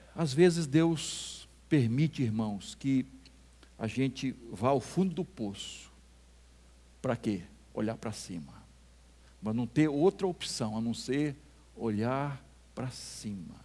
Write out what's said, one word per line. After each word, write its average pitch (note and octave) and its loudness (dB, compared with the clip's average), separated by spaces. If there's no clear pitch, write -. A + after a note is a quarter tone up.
Às D#3+ 0
vezes E3+ 6
Deus - 0
permite, C#3 4
irmãos, G#2+ -2
que C3+ 2
a A2+ -4
gente B2+ -2
vá G#2+ 0
ao C#3 4
fundo F3+ 0
do F#3 -2
poço. - -10
Pra B2 0
quê? G2+ -2
Olhar A2 -2
pra A2+ -8
cima. D2+ -10
Mas A2 -2
não A#2+ 0
ter D3+ 4
outra F3 2
opção A2+ -4
a A2+ -2
não A#2 0
ser C#3 -2
olhar B2 -2
pra C3 -6
cima. - -10